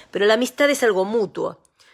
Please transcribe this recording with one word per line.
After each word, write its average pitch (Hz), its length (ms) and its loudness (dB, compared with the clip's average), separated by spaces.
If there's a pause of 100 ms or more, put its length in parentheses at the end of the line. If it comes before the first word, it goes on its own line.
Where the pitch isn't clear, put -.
(120)
pero 202 140 -2
la 220 80 4
amistad 254 360 0
es 269 140 -2
algo 190 200 2
mutuo, 208 560 -4 (320)